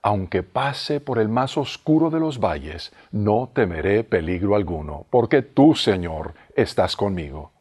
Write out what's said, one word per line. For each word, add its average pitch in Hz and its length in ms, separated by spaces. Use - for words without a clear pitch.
"Aunque 104 420
pase 139 560
por 131 200
el 107 100
más 127 280
oscuro 156 520
de 160 100
los 151 200
valles, 82 520
no 107 420
temeré 101 500
peligro 92 520
alguno, 78 540
porque 127 340
tú, 147 320
Señor, 82 580
estás - 420
conmigo". 78 640